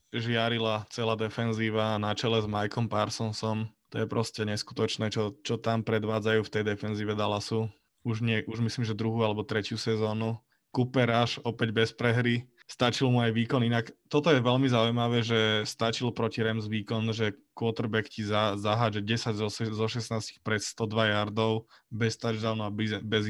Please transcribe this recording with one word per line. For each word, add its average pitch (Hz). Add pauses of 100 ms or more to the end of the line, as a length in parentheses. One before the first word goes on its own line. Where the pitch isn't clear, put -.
(140)
žiarila 113
celá 110
defenzíva 110
na 104
čele 113
s 107
Mikeom 107
Parsonsom. 110 (240)
To 113
je 113
proste 113
neskutočné, 107
čo, 104
čo 117
tam 113
predvádzajú 110
v -
tej 107
defenzíve 104
Dallasu. 104 (380)
Už 113
nie, 113
už 113
myslím, 117
že 110
druhú 113
alebo 107
tretiu 110
sezónu. 110 (400)
Cooper 127
Rush 117
opäť 113
bez 110
prehry. 120 (240)
Stačil 127
mu 123
aj 113
výkon. 117
Inak 117 (160)
toto 147
je 131
veľmi 131
zaujímavé, 117
že 110
stačil 117
proti 113
Rams 110
výkon, 110
že 107 (240)
quarterback 113
ti -
za-, 104
zahádže 107
desať 110
zo 107
se-, 107
zo 107
šestnástich 113
pred 107
sto -
dva 107
yardov, 107 (240)
bez 110
touchdownu 110
a -
bez, 104
bez 107